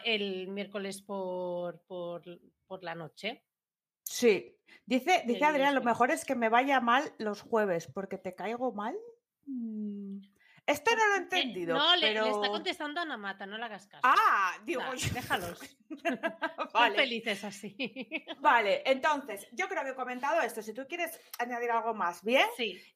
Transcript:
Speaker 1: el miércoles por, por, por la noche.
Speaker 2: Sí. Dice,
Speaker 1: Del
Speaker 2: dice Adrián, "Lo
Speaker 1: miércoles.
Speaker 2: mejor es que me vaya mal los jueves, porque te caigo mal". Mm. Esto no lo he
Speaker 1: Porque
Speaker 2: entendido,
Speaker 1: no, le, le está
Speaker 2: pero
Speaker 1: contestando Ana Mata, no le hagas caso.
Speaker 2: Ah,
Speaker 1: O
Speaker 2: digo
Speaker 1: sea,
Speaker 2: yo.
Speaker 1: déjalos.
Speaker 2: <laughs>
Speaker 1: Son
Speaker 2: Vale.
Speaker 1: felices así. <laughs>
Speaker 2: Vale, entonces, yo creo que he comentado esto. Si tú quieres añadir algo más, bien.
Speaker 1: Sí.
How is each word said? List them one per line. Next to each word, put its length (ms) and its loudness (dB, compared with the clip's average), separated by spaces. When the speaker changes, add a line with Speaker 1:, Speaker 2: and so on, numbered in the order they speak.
Speaker 1:
el 440 -2
miércoles 520 -8
por, 840 -6
por, 380 -8
por 160 -12
la 120 -8
noche. 480 -10
Speaker 2:
Sí. 540 2
Dice, 340 2
Speaker 1:
Del 80 -6
Speaker 2:
dice 180 2
Adrián, 300 4
"Lo 60 2
Speaker 1:
miércoles. 40 -2
Speaker 2:
mejor 260 4
es 140 -2
que 100 -2
me 140 2
vaya 320 4
mal 360 2
los 240 -4
jueves, 460 0
porque 300 -8
te 180 -8
caigo 380 -4
mal". 220 -6
Mm. 760 -8
Esto 300 2
no 120 4
lo 80 4
he 60 2
Speaker 1:
Porque 200 -2
Speaker 2:
entendido, 360 -2
Speaker 1:
no, 200 4
le, 160 2
le 80 0
está 180 2
Speaker 2:
pero 140 0
Speaker 1:
contestando 480 -4
Ana 160 -6
Mata, 280 -8
no 120 -10
le 80 -8
hagas 200 -12
caso. 180 -20
Speaker 2:
Ah, 580 6
Speaker 1:
O 20 -20
Speaker 2:
digo 180 -4
Speaker 1:
sea, 140 -4
Speaker 2:
yo. 40 -4
Speaker 1:
déjalos. 460 -4
Speaker 2:
<laughs> 840 -4
Speaker 1:
Son 20 -
Speaker 2:
Vale. 220 6
Speaker 1:
felices 480 0
así. 340 -12
<laughs> 600 -8
Speaker 2:
Vale, 460 4
entonces, 680 0
yo 160 -4
creo 160 -2
que 60 -6
he 60 -6
comentado 460 -2
esto. 200 -2
Si 120 -10
tú 140 -8
quieres 320 -6
añadir 320 -2
algo 240 2
más, 300 -2
bien. 320 4
Speaker 1:
Sí. 240 -6